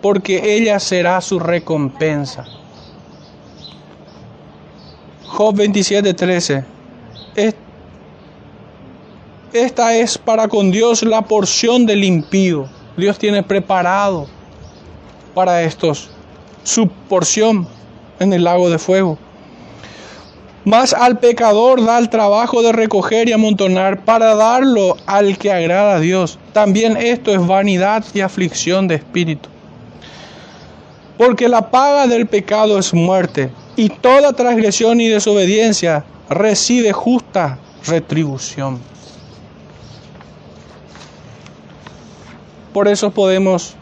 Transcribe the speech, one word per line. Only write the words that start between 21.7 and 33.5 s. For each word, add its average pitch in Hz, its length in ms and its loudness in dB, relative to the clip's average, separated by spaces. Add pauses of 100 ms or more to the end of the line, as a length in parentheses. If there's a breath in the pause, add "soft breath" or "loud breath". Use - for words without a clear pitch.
da 233 140 2
el 233 100 0
trabajo 226 540 0
de 226 100 4
recoger 220 560 0
y 233 40 0
amontonar 196 720 0
para 226 280 4
darlo 226 680 2
al 196 320 0
que 202 160 -2
agrada 185 440 2
a 160 40 0
Dios. 180 380 -2 (160)
También 214 420 2
esto 233 340 -2
es 185 160 0
vanidad 196 560 0 (120)
y 202 60 -2
aflicción 185 680 -4
de 165 60 0
espíritu. 165 560 -6 (1700 loud breath)
Porque 240 300 2
la 226 220 0
paga 285 360 2
del 233 200 0
pecado 208 520 0
es 185 160 -4
muerte, 170 560 -2 (260)